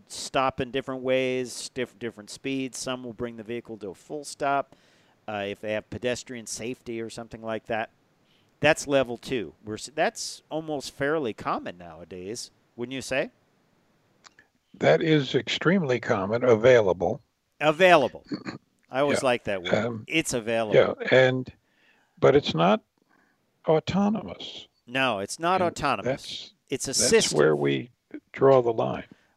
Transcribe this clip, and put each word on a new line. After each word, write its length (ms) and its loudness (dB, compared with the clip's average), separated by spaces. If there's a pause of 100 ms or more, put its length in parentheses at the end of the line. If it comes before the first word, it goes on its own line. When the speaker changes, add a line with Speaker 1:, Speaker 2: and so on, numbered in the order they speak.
Speaker 1:
stop 520 -2
in 100 -4
different 320 -6
ways, 720 -2
diff-, 240 -8
different 320 -12
speeds. 480 -6
Some 240 -8
will 120 -12
bring 220 -8
the 60 -14
vehicle 360 -10
to 120 -12
a 40 -12
full 300 -12
stop, 520 -2 (500)
uh, 200 -4
if 140 -8
they 120 -4
have 180 -4
pedestrian 560 -6
safety 540 -8
or 100 -8
something 320 -14
like 240 -6
that. 240 -4 (720)
That's 260 2
level 300 2
two. 380 -6 (100)
We're 100 -8
s-, 200 -12
that's 560 -4
almost 440 -6
fairly 380 -2
common 460 -8
nowadays, 720 -12 (260)
wouldn't 180 -8
you 80 -8
say? 280 -2 (1500)
Speaker 2:
That 240 4
is 320 2
extremely 680 0
common, 440 -2
available. 760 4 (400)
Speaker 1:
Available. 640 6 (680)
I 100 -2
always 220 2
Speaker 2:
Yeah. 40 2
Speaker 1:
like 180 2
that 180 -2
word. 120 -4
Speaker 2:
Um, 320 -2
Speaker 1:
It's 260 -2
available. 420 0
Speaker 2:
yeah, 200 6 (160)
and, 420 4 (680)
but 180 6
it's 180 2
not 260 4 (840)
autonomous. 1040 -2 (180)
Speaker 1:
No, 320 0
it's 200 -8
not 220 2
Speaker 2:
And 100 2
Speaker 1:
autonomous. 360 -2
Speaker 2:
that's, 480 -8 (160)
Speaker 1:
It's 140 -4
a 40 -6
Speaker 2:
that's 200 0
Speaker 1:
system. 300 4
Speaker 2:
where 180 6
we 340 -2 (420)
draw 300 6
the 100 0
line. 320 -4 (320)